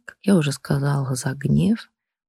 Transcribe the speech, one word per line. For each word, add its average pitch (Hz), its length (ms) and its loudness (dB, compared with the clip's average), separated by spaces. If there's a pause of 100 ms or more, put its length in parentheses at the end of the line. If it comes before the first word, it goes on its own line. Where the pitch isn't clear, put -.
как - 200 -20
я 196 120 4
уже 147 160 2
сказала, 139 640 -2
за - 180 -4
гнев, 147 560 0 (400)